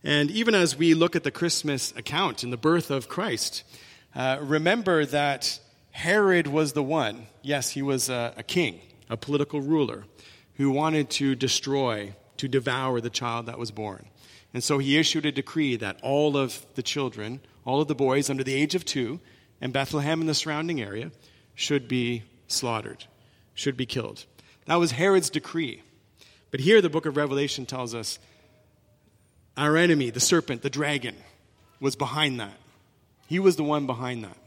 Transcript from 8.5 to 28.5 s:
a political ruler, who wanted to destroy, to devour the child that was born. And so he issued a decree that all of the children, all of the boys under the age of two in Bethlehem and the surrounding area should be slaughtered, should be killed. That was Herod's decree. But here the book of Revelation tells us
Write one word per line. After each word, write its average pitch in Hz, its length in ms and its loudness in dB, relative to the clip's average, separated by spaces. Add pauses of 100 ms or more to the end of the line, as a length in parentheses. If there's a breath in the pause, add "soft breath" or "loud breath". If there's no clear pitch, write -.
a 113 60 -4
political 143 440 -2
ruler, 135 440 0 (500 loud breath)
who 139 160 2
wanted 151 400 0
to 139 240 0
destroy, 123 800 -2 (220)
to 143 100 -8
devour 131 540 0
the 117 100 -6
child 117 360 -6
that 117 120 -12
was 117 120 -8
born. 104 360 -10 (480 loud breath)
And 127 80 -4
so 143 160 2
he 139 200 2
issued 151 280 2
a 147 60 0
decree 139 440 -2
that 107 260 -6
all 143 340 2
of 131 280 -2 (120)
the 127 60 -6
children, 120 580 -6 (240 soft breath)
all 135 160 0
of 156 80 0
the 151 60 -2
boys 135 360 2
under 135 140 -2
the 131 100 -2
age 147 200 0
of 180 100 -2
two 135 360 -4 (400 soft breath)
in 127 120 -6
Bethlehem 147 480 0
and 160 80 0
the 151 60 0
surrounding 156 460 -4
area 110 300 -8 (440 soft breath)
should 135 340 0
be 120 340 0 (240)
slaughtered, - 600 -4 (480 soft breath)
should 131 220 -2
be 127 100 -4
killed. - 380 -8 (420 soft breath)
That 160 100 4
was 170 160 4
Herod's 180 380 4
decree. 147 520 -6 (680 soft breath)
But 131 100 -4
here 202 200 10
the 175 100 2
book 156 160 -2
of 143 100 -2
Revelation 139 500 -2
tells 123 280 -8
us 113 240 -8 (1400 soft breath)